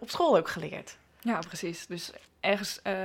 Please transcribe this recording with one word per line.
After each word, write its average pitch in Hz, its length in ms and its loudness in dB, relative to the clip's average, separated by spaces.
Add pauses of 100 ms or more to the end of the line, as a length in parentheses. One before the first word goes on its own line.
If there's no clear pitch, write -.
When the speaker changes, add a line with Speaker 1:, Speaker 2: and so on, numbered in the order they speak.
Speaker 1:
op 226 100 -10
school 311 260 6
ook 165 120 4
geleerd." - 480 -8 (240)
Speaker 2:
Ja, 226 180 0
precies. 170 480 -8
Dus 175 240 -8 (300)
ergens, - 420 0
eh, 202 120 -2 (100)